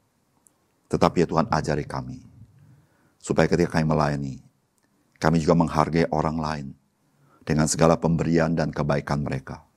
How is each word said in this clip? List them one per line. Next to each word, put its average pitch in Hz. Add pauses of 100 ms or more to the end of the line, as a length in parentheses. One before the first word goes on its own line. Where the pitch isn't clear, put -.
(880)
Tetapi 87
ya -
Tuhan, 80
ajari 73
kami, 65 (1000)
supaya -
ketika 82
kami 78
melayani, 73 (840)
kami 80
juga 85
menghargai 78
orang 78
lain 76 (760)
dengan 76
segala 80
pemberian 80
dan 78
kebaikan 73
mereka. 67 (100)